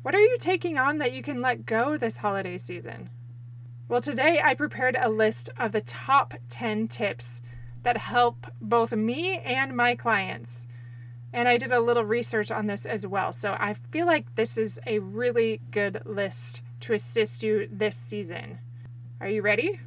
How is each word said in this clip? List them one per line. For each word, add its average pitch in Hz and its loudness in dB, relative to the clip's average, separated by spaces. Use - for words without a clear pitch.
What 269 -2
are 392 8
you 480 8
taking 294 0
on 285 4
that 254 2
you 262 -8
can 262 -4
let 240 0
go 247 2
this 226 -2
holiday 190 -2
season? - -10
Well, 240 4
today 285 4
I 175 6
prepared 240 0
a 240 4
list 220 2
of 226 0
the 214 0
top - 2
ten 220 -2
tips - -4
that 240 2
help 233 2
both 233 2
me 262 0
and 262 0
my 240 4
clients. 208 -2
And 240 2
I 240 6
did 247 0
a 247 6
little 233 4
research 220 0
on 214 -2
this 202 -2
as 202 -4
well, 185 0
so 202 -2
I 208 0
feel 330 2
like 320 2
this 220 0
is 220 -2
a 214 0
really 220 0
good 202 -2
list 196 -4
to 240 0
assist 214 0
you 214 2
this 208 0
season. 185 -8
Are 196 -6
you 214 0
ready? 226 2